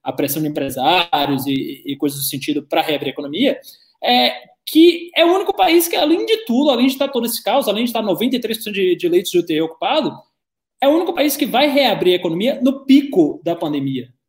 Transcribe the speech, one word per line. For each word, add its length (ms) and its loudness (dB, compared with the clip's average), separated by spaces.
a 100 -6
pressão 260 -4
de 80 -2
empresários 1000 -2
e, 360 -4
e 120 -8
coisas 240 -4
do 60 -6
sentido 360 -4
pra 220 -2
reabrir 260 -2
a 40 -8
economia, 440 -2
é, 280 2
que 500 4
é 80 6
o 80 4
único 220 0
país 320 4
que, 80 -4
além 320 0
de 180 0
tudo, 240 2
além 160 2
de 80 0
estar 140 -2
todo 180 -4
esse 180 -6
caos, 240 0
além 180 0
de 40 -4
estar 140 -4
noventa 320 0
e 40 -2
três 200 -6
por 60 -12
cento 100 -8
de, 200 2
de 140 -4
leitos 220 0
de 80 2
U 40 0
T 120 -4
I 60 2
ocupado, 520 -2
é 80 2
o 40 4
único 200 0
país 240 0
que 120 -2
vai 200 2
reabrir 460 2
a 40 2
economia 440 -2
no 240 0
pico 580 2
da 120 -2
pandemia. 580 -6